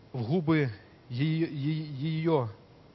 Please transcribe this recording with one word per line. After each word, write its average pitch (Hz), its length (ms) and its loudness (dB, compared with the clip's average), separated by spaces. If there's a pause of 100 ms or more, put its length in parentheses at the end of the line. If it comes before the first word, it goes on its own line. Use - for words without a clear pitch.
(140)
в 127 80 -4
губы 151 480 2 (400)
её, 156 360 0
е-, 156 380 -2
её 156 640 0 (460)